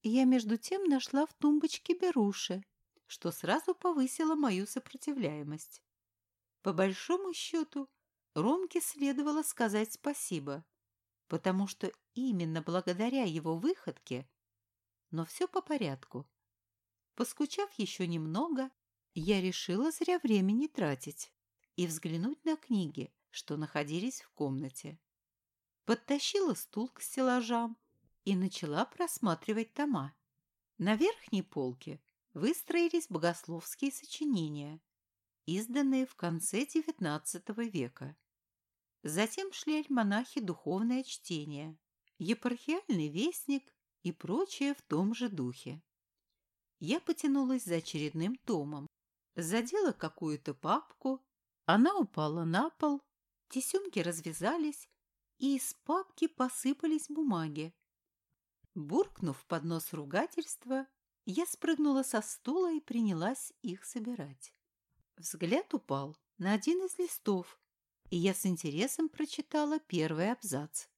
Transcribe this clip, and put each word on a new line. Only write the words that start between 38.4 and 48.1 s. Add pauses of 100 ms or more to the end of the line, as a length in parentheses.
Затем
шли
альманахи
«Духовное
чтение», (400)
«Епархиальный
вестник» (280)
и
прочее
в
том
же
духе. (960)
Я
потянулась
за
очередным